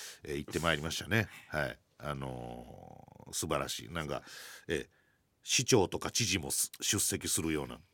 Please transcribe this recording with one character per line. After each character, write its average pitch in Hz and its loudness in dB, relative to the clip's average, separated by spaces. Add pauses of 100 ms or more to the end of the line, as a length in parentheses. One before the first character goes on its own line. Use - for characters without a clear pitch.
(240)
え 76 -6
ー、 71 -2
行 73 -6
っ - -10
て 85 0
ま 82 4
い 76 2
り 71 -4
ま 80 0
し - -2
た - -6
ね。 107 4 (200)
は 73 2
い。 58 -8 (200)
あ 73 -4
の 60 -10 (240)
ー、 - -10
素 - -2
晴 76 4
ら 67 -2
し - -6
い。 57 -12
な 82 -2
ん 73 -4
か、 69 -4 (440)
え 85 0
ー、 71 0 (540)
市 - 2
長 107 8
と 80 -4
か - -4
知 - 2
事 92 2
も 69 -4
す-、 - 0
出 - 2
席 85 0
す - 2
る 80 2
よ 73 0
う 62 -6
な。 60 -10 (140)